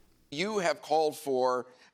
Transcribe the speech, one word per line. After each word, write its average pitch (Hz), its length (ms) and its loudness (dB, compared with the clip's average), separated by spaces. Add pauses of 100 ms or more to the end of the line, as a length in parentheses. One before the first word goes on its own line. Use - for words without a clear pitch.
(320)
You 202 260 -4
have 170 240 0
called 151 340 0
for, 127 520 0 (260)